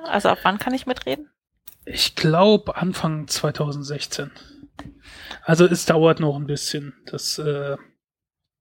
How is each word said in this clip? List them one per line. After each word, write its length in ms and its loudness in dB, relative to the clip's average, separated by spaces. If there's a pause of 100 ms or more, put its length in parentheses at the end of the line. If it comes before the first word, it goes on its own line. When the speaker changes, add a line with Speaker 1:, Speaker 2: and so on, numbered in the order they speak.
Speaker 1:
Also 240 0
ab 140 2
wann 160 2
kann 140 -4
ich 120 -4
mitreden? 440 -6 (560)
Speaker 2:
Ich 300 -4
glaub 680 4
Anfang 460 -2
zweitausendsechzehn. 1040 -4 (1120)
Also 220 6
es 200 2
dauert 340 6
noch 160 0
ein 120 -6
bisschen. 460 -6 (120)
Das, 320 -8
äh 400 -4 (840)